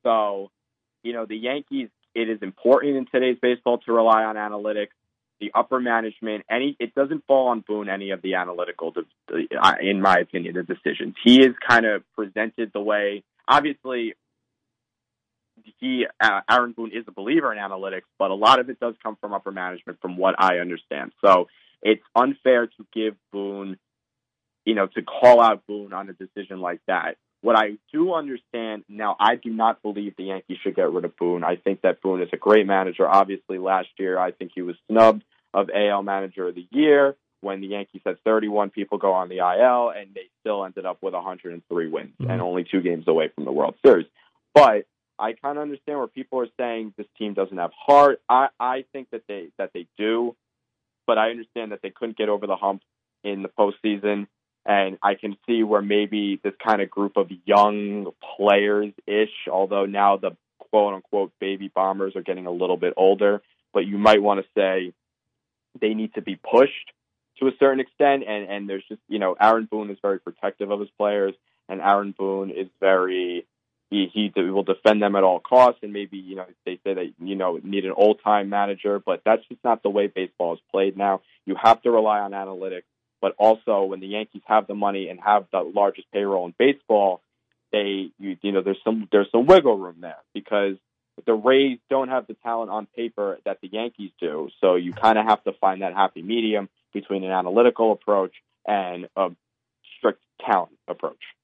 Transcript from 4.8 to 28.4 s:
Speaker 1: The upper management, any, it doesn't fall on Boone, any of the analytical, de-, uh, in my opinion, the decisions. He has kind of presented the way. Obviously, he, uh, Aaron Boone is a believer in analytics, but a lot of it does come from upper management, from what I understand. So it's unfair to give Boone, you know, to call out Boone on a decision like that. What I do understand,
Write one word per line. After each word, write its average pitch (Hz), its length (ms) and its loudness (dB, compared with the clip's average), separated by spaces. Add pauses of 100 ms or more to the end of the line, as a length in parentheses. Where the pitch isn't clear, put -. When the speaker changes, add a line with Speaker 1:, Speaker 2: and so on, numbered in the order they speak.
Speaker 1:
The 208 160 -10
upper 127 240 0
management, 113 720 -4
any, 135 280 -2
it 117 140 -6
doesn't 143 320 -2
fall 135 220 4
on 117 140 0
Boone, 104 280 -6
any 98 220 -6
of 92 100 -8
the 95 140 -4
analytical, 87 560 -6
de-, - 560 -8 (120)
uh, 92 220 6
in 98 180 0
my 95 180 4
opinion, 87 360 -4
the 92 80 -6
decisions. - 600 -8
He 123 140 8
has 131 180 8 (120)
kind 117 160 6
of 104 200 -2 (120)
presented 110 580 -6
the 104 60 -6
way. 104 440 -4 (240)
Obviously, 131 680 0 (1700)
he, 127 260 -2 (140)
uh, 98 280 0
Aaron 120 260 0
Boone 113 200 -12
is 110 140 -12
a 101 40 -20
believer 123 400 -2
in 107 60 -10
analytics, 98 460 -10 (160)
but 95 100 0
a 95 60 -2
lot 120 240 6
of 123 100 -4
it 123 100 -12
does 117 220 -4
come 110 180 -10
from 104 140 -10
upper 98 160 -8
management, 90 500 -12
from 92 160 -8
what 95 220 2
I 92 220 2
understand. 82 520 -8 (140)
So 92 220 6 (340)
it's 107 220 0 (120)
unfair 127 520 2
to - 260 -20
give 110 220 -4 (160)
Boone, 98 480 -10 (840)
you 110 120 0
know, 98 100 2
to 95 160 -8
call 120 400 8
out 110 240 4
Boone 104 260 -12
on 98 160 -10
a 95 60 -18
decision 95 480 -14
like 87 240 -6
that. 85 320 -4 (240)
What 113 160 4
I 104 200 0 (140)
do 170 220 -2
understand, 117 720 -8